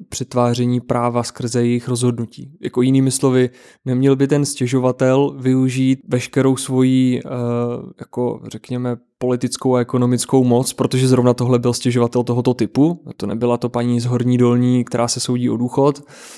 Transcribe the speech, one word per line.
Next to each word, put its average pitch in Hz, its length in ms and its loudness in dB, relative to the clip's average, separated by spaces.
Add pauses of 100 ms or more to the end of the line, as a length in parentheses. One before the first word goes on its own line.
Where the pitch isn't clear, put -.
přetváření 123 720 -2
práva 120 420 -2
skrze 120 420 -4
jejich 120 220 -2
rozhodnutí. 123 640 -4 (100)
Jako 120 200 -2
jinými 131 300 2
slovy, 127 380 2 (360)
neměl 135 300 2
by 135 120 0
ten 143 180 2
stěžovatel 131 960 0
využít 131 680 2
veškerou 131 500 0
svoji, 131 640 2
eh, 143 100 -12 (720)
jako 120 420 -6 (100)
řekněme, 123 440 -6 (220)
politickou 127 580 -2
a 123 60 2
ekonomickou 123 640 2
moc, 123 300 2
protože 131 340 0
zrovna 123 260 4
tohle 123 260 2
byl 120 140 0
stěžovatel 120 500 0
tohoto 123 300 0
typu. 135 500 0 (140)
To 101 100 -8
nebyla 120 300 0
to 120 120 -4
paní 120 300 0
z 117 60 -4
Horní 123 320 0
Dolní, 123 460 2
která 120 240 -2
se - 120 -4
soudí 123 300 -2
o 113 80 -2
důchod, 135 440 0 (360)